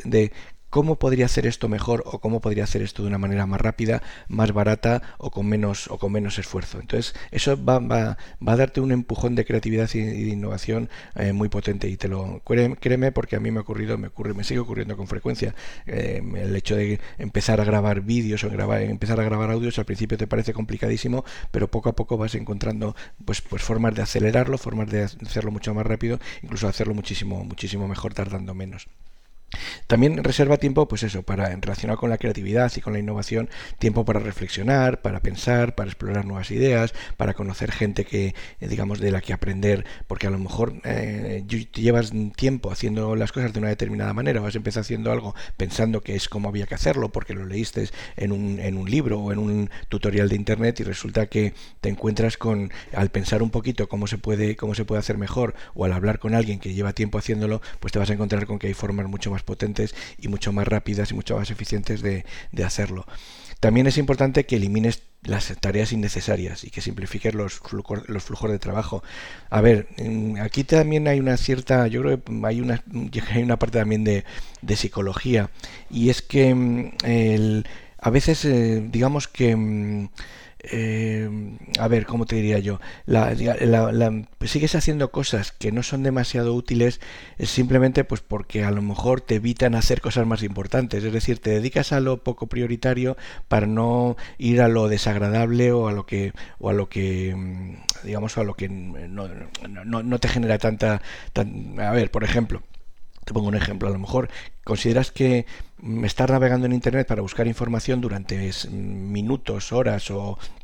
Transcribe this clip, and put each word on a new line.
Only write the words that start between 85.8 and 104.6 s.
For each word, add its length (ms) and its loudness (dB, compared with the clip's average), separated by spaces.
son 200 -2
demasiado 500 2
útiles, 460 2
eh, 80 -2
simplemente, 580 4
pues, 180 -2
porque 440 -4
a 60 2
lo 100 0
mejor 400 0
te 140 0
evitan 400 2
hacer 260 4
cosas 260 2
más 160 0
importantes. 600 -2
Es 100 -2
decir, 260 0
te 120 0
dedicas 420 0
a 80 4
lo 220 0
poco 240 -4
prioritario 680 0
para 200 4
no 500 2
ir 240 6
a 60 10
lo 220 6
desagradable 840 4
o 160 4
a 60 0
lo 120 -4
que, 280 -2
o 100 -2
a 40 2
lo 160 0
que, 460 -2
mm, 720 -8
digamos, 320 -4
a 60 2
lo 120 -2
que 140 -4
no, 580 -8
no, 160 -12
no, 180 -2
no 160 0
te 80 2
genera 300 4
tanta, 440 2
tan-, 460 -2
a 120 0
ver, 200 4
por 120 2
ejemplo, 400 0
te 40 -4
pongo 140 2
un 80 2
ejemplo, 320 0
a 40 0
lo 80 -2
mejor 300 0